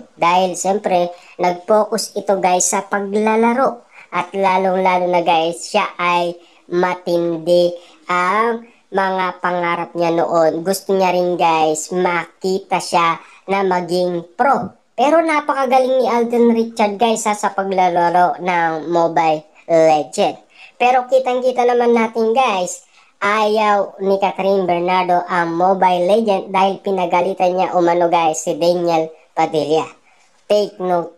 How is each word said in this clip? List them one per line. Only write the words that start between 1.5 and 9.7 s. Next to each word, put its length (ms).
ito 240
guys 320
sa 160
paglalaro. 960
At 240
lalong-lalo 720
na 160
guys, 400
siya 320
ay 400
matindi 1040
ang 640
mga 480
pangarap 560